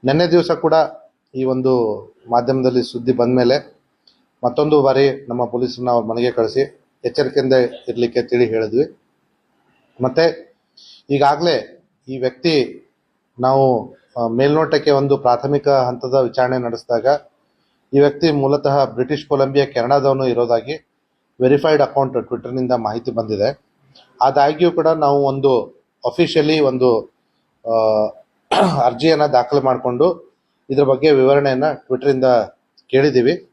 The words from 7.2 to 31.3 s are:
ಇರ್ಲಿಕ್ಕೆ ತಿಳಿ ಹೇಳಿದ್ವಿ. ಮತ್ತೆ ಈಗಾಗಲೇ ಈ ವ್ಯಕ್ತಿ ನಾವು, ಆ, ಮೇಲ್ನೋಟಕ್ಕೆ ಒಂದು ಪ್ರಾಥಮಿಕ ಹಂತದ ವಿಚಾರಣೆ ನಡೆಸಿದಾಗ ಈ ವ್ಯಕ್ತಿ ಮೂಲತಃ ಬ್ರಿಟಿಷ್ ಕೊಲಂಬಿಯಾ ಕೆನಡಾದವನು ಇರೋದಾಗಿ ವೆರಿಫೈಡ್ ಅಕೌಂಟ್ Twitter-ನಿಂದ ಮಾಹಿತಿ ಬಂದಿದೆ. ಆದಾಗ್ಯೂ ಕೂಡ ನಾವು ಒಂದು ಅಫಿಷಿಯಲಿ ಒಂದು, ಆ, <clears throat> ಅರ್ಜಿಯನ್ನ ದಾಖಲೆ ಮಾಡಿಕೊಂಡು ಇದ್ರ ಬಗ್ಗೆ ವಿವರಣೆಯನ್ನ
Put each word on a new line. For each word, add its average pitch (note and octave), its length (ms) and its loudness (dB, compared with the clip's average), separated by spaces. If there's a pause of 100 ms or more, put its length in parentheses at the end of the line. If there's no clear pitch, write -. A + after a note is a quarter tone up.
ಇರ್ಲಿಕ್ಕೆ A#2+ 340 -2
ತಿಳಿ A#2+ 240 0
ಹೇಳಿದ್ವಿ. A2+ 520 -4 (1000)
ಮತ್ತೆ D3+ 540 -2 (560)
ಈಗಾಗಲೇ C#3+ 720 0 (260)
ಈ C3 100 -10
ವ್ಯಕ್ತಿ C3 680 -2 (540)
ನಾವು, B2+ 540 0 (220)
ಆ, A#2 100 -4
ಮೇಲ್ನೋಟಕ್ಕೆ D3 640 0
ಒಂದು C#3 280 2
ಪ್ರಾಥಮಿಕ C#3 500 0
ಹಂತದ B2+ 460 -2
ವಿಚಾರಣೆ B2+ 440 0
ನಡೆಸಿದಾಗ A#2 480 -4 (880)
ಈ C#3+ 60 4
ವ್ಯಕ್ತಿ C#3+ 300 2
ಮೂಲತಃ C#3 540 0
ಬ್ರಿಟಿಷ್ B2+ 420 -6
ಕೊಲಂಬಿಯಾ C#3 400 0
ಕೆನಡಾದವನು C3+ 600 0
ಇರೋದಾಗಿ A#2+ 580 -2 (540)
ವೆರಿಫೈಡ್ C#3+ 420 2
ಅಕೌಂಟ್ C3 340 -2
Twitter-ನಿಂದ B2 560 -6
ಮಾಹಿತಿ A#2 380 -4
ಬಂದಿದೆ. A2 500 -4 (640)
ಆದಾಗ್ಯೂ D3 480 2
ಕೂಡ E3 180 0
ನಾವು C#3+ 360 2
ಒಂದು C3+ 400 0 (420)
ಅಫಿಷಿಯಲಿ D#3 540 0
ಒಂದು, B2+ 520 0 (540)
ಆ, A#2 60 -4 (800)
<clears throat> D3 360 0
ಅರ್ಜಿಯನ್ನ D3 400 2
ದಾಖಲೆ C3 340 2
ಮಾಡಿಕೊಂಡು B2+ 760 -2 (340)
ಇದ್ರ C#3 140 2
ಬಗ್ಗೆ C3+ 260 2
ವಿವರಣೆಯನ್ನ C3+ 540 2